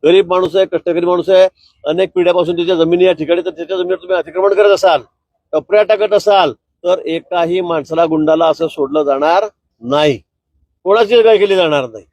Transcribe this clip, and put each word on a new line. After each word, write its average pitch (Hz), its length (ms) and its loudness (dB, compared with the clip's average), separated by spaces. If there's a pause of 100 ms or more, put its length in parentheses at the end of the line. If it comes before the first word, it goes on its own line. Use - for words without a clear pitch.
गरीब 175 280 4
माणूस 185 240 -2
आहे, 190 100 2
कष्टकरी 175 400 -4
माणूस 175 220 -2
आहे, 185 200 4 (400)
अनेक 185 260 -2
पिढ्यापासून 175 420 0
त्याच्या 170 180 -2
जमिनी 170 300 2
या 185 80 2
ठिकाणी, 165 280 -2
तर 170 100 -6
त्याच्या 170 260 -8
जमिनीवर 185 260 -4
तुम्ही 180 140 -4
अतिक्रमण 180 380 -2
करत 202 160 2
असाल, 175 300 2 (520)
टपऱ्या 208 300 0
टाकत 202 300 0
असाल, 196 400 2
तर - 460 -6
एकाही 170 600 -4
माणसाला, 165 460 -4
गुंडाला 160 400 0
असं 160 220 -2
सोडलं 151 340 -4
जाणार 147 420 0 (360)
नाही, 139 380 0 (680)
कोणाची 220 380 2
गय 220 160 4
केली 196 180 0
जाणार 151 300 0
नाही. 110 260 -16